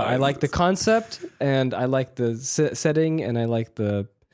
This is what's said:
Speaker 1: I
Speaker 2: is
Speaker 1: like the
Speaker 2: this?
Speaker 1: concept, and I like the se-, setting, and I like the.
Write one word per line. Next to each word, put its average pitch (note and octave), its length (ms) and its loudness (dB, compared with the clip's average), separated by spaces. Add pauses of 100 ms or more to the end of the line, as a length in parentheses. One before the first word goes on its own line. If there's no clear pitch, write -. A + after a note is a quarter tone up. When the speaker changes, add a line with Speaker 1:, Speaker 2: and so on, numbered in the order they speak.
(120)
Speaker 1:
I - 40 2
Speaker 2:
is C3 40 0
Speaker 1:
like C#3 180 2
the D3 100 0
Speaker 2:
this? - 40 -2
Speaker 1:
concept, G#3 720 0 (160)
and C3+ 360 2
I A#2+ 100 0
like C3 300 -2
the A#2 220 -2
se-, C#3 360 -2
setting, D#3+ 480 0
and A#2 160 -2
I A#2 80 0
like A2+ 300 -2
the. G#2 320 -2 (260)